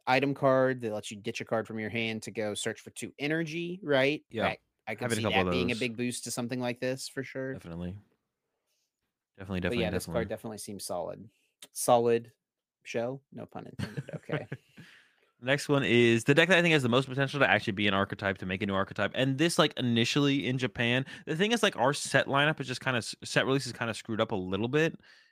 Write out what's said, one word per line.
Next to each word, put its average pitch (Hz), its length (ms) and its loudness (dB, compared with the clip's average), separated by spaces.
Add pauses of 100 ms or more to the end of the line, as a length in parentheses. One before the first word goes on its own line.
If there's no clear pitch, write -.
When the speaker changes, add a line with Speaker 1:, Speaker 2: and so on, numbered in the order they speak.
Speaker 1:
item 135 260 4
card 131 460 2
that 113 120 -4
lets 107 200 -8
you 107 40 -12
ditch 104 240 -8
a 113 40 -8
card 110 240 -2
from 110 100 -8
your 107 120 -4
hand 113 340 -4
to 107 80 -12
go 107 220 -4
search 107 260 -4
for 104 100 -18
two - 300 -12
energy, 165 640 -4
right? 143 460 2
Speaker 2:
Yeah. 101 180 -2
Speaker 1:
That, - 100 -6 (300)
I 113 60 -6
could 113 80 -10
Speaker 2:
Having 117 160 0
a - 20 0
Speaker 1:
see - 40 0
Speaker 2:
couple 107 200 2
Speaker 1:
that - 40 2
Speaker 2:
of 87 40 2
Speaker 1:
being 90 200 0
a - 20 -2
Speaker 2:
those. 110 60 -6
Speaker 1:
big 117 160 -4
boost 123 280 -6
to 120 60 -8
something 127 300 -6
like 123 180 -4
this, 131 300 -4
for 135 160 -10
sure. 131 300 -8
Speaker 2:
Definitely. 87 420 -10 (1400)
Definitely, 95 240 -6
Speaker 1:
But - 20 -4
Speaker 2:
definitely, 117 200 0
Speaker 1:
yeah, 107 80 0
this 90 160 -4
card - 80 -8
Speaker 2:
definitely. 113 140 -2
Speaker 1:
definitely 107 300 -10
seems 101 260 -12
solid. 95 440 -8 (440)
Solid 117 600 2 (520)
shell? 127 380 -6 (100)
No 113 140 -14
pun - 200 -14
intended. - 480 -10
Okay. - 360 -8
Speaker 2:
<laughs> 131 60 -10 (880)
Next 135 260 0
one 139 160 4
is 117 400 6
the 143 100 6
deck 165 140 6
that 185 80 6
I 170 60 6
think 170 100 4
has 151 100 6
the 123 60 2
most 127 200 4
potential 135 320 -2
to 113 100 6
actually 104 240 2
be 104 140 0
an 98 60 2
archetype, 98 440 0
to 95 80 -8
make 92 160 -4
a 104 40 -2
new 98 80 -2
archetype. 98 400 -2
And 135 220 0
this, 165 220 0
like, 156 180 4
initially 127 680 2
in 127 100 0
Japan, 123 480 0 (220)
the 156 100 -4
thing 208 160 2
is, 240 100 2
like, 202 140 2
our 127 160 2
set - 340 2
lineup 143 340 2
is 131 60 -4
just 123 140 -6
kinda 127 180 0
s-, - 240 -6
set - 220 0
release 131 220 0
is 120 60 -8
kinda 117 200 -4
screwed 107 280 -4
up 110 120 0
a 110 40 -2
little 95 320 -2
bit, 151 300 0 (340)